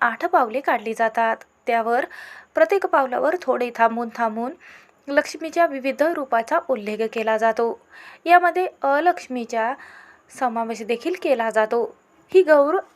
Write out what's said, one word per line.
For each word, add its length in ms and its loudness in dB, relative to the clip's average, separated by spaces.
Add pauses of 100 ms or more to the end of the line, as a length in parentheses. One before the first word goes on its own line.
आठ 240 0
पावले 340 0
काढली 340 -2
जातात. 440 -2 (300)
त्यावर 380 0 (500)
प्रत्येक 300 2
पावलावर 560 0
थोडे 340 -2
थांबून 400 0
थांबून 360 -4 (560)
लक्ष्मीच्या 580 0
विविध 380 -2
रूपाचा 560 -2 (100)
उल्लेख 280 -4 (160)
केला 240 0
जातो. 440 0 (440)
यामध्ये 420 4 (140)
अलक्ष्मीचा 920 -2 (680)
समावेश 440 -4
देखील 380 -4
केला 280 0
जातो. 480 -2 (360)
ही 100 8
गौर 340 6 (180)